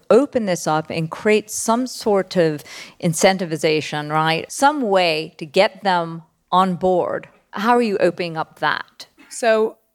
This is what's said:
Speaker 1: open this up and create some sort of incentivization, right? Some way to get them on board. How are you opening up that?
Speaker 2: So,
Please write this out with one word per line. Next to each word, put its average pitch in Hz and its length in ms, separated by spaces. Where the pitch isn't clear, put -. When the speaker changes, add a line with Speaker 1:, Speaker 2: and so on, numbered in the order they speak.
Speaker 1:
open 233 360
this 175 200
up 156 240
and 160 200
create 214 400
some 240 360
sort 202 500
of 160 260
incentivization, 156 1080
right? 160 400
Some 285 320
way 175 560
to 175 60
get 190 380
them 170 400
on 180 260
board. 185 520
How 208 220
are 240 100
you 208 160
opening 170 380
up - 240
that? - 460
Speaker 2:
So, 220 480